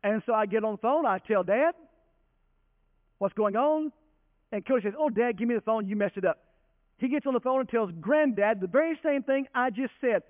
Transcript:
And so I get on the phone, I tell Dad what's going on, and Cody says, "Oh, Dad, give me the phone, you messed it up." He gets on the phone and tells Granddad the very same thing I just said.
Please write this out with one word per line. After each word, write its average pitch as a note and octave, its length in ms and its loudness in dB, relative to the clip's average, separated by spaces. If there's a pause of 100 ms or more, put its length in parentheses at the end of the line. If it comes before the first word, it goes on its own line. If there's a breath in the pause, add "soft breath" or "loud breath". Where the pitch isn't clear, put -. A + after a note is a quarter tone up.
And G#3 220 0
so A#3+ 80 0
I G#3+ 120 2
get G#3+ 180 0
on A3 100 -2
the G3 40 -8
phone, C#4+ 280 0
I F#3+ 140 0
tell G3+ 240 0
Dad B3+ 300 2 (1400)
what's G3 160 0
going G#3 220 0
on, D4+ 360 0 (600)
and G#3 140 -6
Cody B3 180 0
says, G3+ 140 -4
"Oh, D4+ 120 2
Dad, A3+ 280 0
give A3+ 100 -2
me A#3+ 80 0
the G#3+ 60 -2
phone, A3 260 -2
you G3+ 80 -4
messed G3+ 220 -2
it F#3+ 80 -2
up." E3 180 0 (540)
He C4 100 -2
gets C#4 180 -2
on C4+ 80 0
the A#3+ 60 2
phone C4 220 0
and A3 80 -6
tells A3 240 0
Granddad G#3+ 640 0
the F#3 80 -4
very D4+ 300 0
same C#4+ 260 -2
thing C4+ 300 -2
I B3+ 160 0
just A#3 320 -6
said. A3+ 280 0